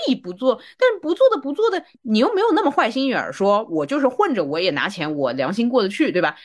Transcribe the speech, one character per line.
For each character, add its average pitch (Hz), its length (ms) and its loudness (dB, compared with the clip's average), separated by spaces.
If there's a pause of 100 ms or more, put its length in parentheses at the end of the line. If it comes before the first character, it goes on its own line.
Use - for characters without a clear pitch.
以 269 60 2
不 - 200 -8
做， 240 260 0 (180)
但 466 240 2
不 311 120 -2
做 - 200 4
的 294 80 -4
不 277 120 -6
做 427 180 0
的， 370 100 -4 (200)
你 214 180 0
又 311 160 2
没 370 60 2
有 440 100 2
那 359 100 2
么 339 80 2
坏 262 220 0
心 262 160 -2
眼 233 100 0
儿， 123 140 -4
说 202 400 0
我 156 140 -2
就 262 120 -2
是 285 120 0
混 381 260 0
着 185 80 0
我 147 160 -4
也 180 120 0
拿 147 180 -2
钱， 156 260 -6
我 135 160 0
良 131 220 -2
心 233 160 0
过 247 120 2
得 190 60 0
去， 220 240 -2
对 175 100 0
吧？ 151 240 0